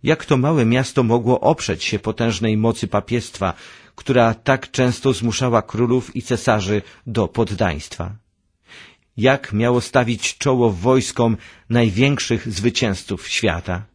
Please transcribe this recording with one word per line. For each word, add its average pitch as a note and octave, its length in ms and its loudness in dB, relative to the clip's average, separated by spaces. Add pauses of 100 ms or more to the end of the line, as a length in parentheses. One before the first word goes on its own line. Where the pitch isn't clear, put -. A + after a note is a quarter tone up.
Jak D3+ 220 0
to C#3 120 2
małe C#3 280 2
miasto B2+ 380 2
mogło A#2 360 2
oprzeć G#2+ 440 0
się - 160 -2
potężnej A2 580 -2
mocy A2+ 300 0
papiestwa, G2+ 680 -4 (420)
która A#2+ 380 2
tak - 380 -2
często B2+ 420 0
zmuszała A#2 480 0
królów A#2+ 540 -2
i - 60 -6
cesarzy G#2+ 600 0 (260)
do G#2 200 0
poddaństwa? F#2+ 880 -4 (1000)
Jak C3 360 0
miało A#2+ 280 2
stawić A#2+ 560 -2
czoło B2 340 2
wojskom A#2 680 0 (320)
największych A#2 840 0
zwycięzców G2+ 760 -4
świata? F2+ 680 -4